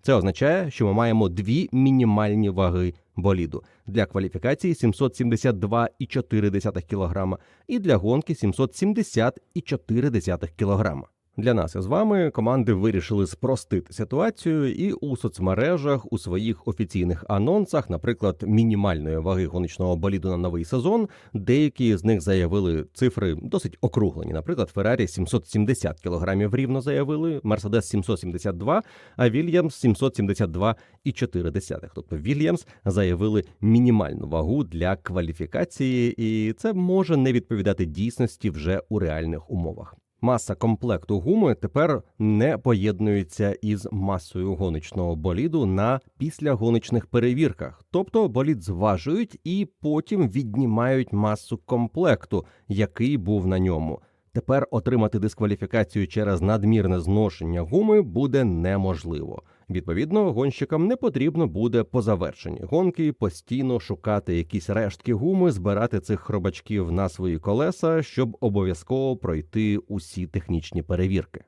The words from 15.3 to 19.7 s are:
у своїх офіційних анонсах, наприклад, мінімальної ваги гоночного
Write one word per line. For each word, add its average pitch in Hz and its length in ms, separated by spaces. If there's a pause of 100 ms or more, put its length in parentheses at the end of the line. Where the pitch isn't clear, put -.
у 113 40
своїх 101 500
офіційних 87 600
анонсах, 151 600
наприклад, 98 580
мінімальної 101 720
ваги 92 280
гоночного 87 500